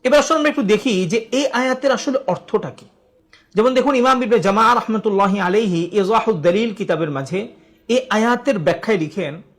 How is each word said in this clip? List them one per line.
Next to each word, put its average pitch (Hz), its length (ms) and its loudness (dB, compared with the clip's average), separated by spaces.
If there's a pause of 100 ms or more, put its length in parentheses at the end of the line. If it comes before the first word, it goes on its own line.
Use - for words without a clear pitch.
এবার 285 160 8
আসলে 320 180 2
আমরা 302 120 2
একটু 269 140 -2
দেখি 208 420 2
যে 190 120 -2
এই 254 300 -2
আয়াতের 262 440 0
আসলে 254 360 -2
অর্থটা 180 420 -4
কি। - 160 -20 (720)
যেমন 240 180 2
দেখুন, 262 220 0
ইমাম 254 280 2
ইবনে 226 160 2
জামা 214 360 2
রাহমাতুল্লাহি 202 640 0
আলাইহি 185 520 0
ইজাহুদ 208 500 0
দলিল 202 320 0
কিতাবের 165 380 -4
মাঝে 156 360 -6 (400)
এই 254 220 0
আয়াতের 233 500 0
ব্যাখ্যায় 180 380 -2
লিখেন 160 440 -6 (180)